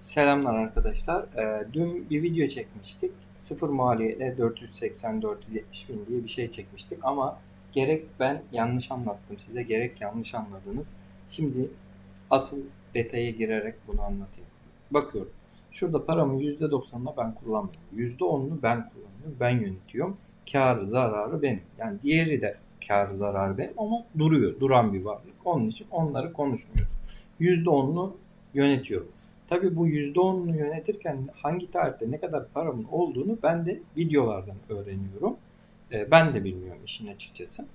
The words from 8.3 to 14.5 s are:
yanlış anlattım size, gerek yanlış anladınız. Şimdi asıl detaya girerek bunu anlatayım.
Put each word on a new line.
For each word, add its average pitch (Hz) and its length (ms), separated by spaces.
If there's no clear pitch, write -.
yanlış 120 380
anlattım 107 480
size, 117 240
gerek 113 380
yanlış 110 340
anladınız. 104 520
Şimdi 131 380
asıl 135 280
detaya 117 360
girerek 110 440
bunu 107 160
anlatayım. 101 480